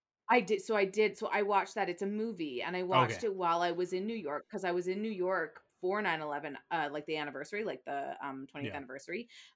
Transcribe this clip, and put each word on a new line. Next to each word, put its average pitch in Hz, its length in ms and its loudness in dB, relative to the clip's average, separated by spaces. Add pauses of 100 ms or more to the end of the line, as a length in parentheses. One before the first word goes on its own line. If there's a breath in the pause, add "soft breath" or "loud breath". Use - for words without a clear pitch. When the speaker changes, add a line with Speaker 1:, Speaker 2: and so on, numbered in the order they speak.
(300)
Speaker 1:
I 240 100 8
did. 190 220 0
So 220 140 0
I 202 100 6
did. 208 320 2
So 220 100 -4
I 208 140 2
watched 196 340 2
that. 196 140 0
It's 175 120 -4
a 196 40 0
movie, 196 560 -2
and 175 140 -2
I 185 80 0
watched 131 380 4
Speaker 2:
Okay. - 20 -2
Speaker 1:
it 202 100 0
while 170 280 2
I 175 100 2
was 180 200 0
in 185 140 -2
New 226 100 -2
York, 147 340 -4
'cause 175 140 -6
I 175 80 2
was 175 160 0
in 190 140 -2
New 220 80 -2
York 180 520 -2 (180)
for 196 220 0
nine 165 200 0
eleven, 147 360 -4 (140)
uh, 160 200 0
like, 147 140 -4
the 160 120 -2
anniversary, 147 460 -4
like, 143 200 -6
the, 139 320 -4 (100)
um, 135 220 -6
twentieth - 260 -6
Speaker 2:
Yeah. - 20 -6
Speaker 1:
anniversary. 139 520 -8 (280 loud breath)